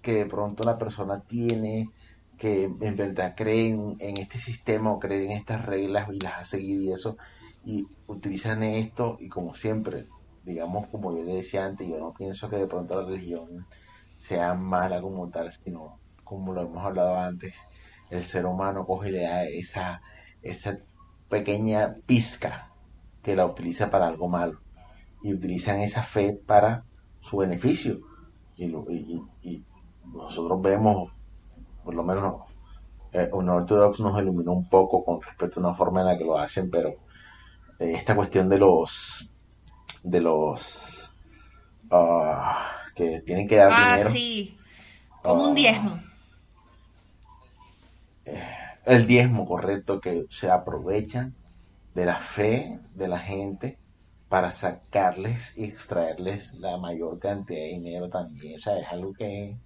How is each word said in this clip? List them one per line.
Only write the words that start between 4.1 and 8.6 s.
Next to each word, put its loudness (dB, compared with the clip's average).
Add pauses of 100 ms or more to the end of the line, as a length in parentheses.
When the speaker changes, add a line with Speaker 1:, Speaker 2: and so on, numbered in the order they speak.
Speaker 1:
este -10
sistema -2
o -2
cree -2
en -6
estas -6
reglas -2
y -8
las -8
ha -16
seguido -4
y -2
eso, -6 (480)
y -6 (200)
utilizan -4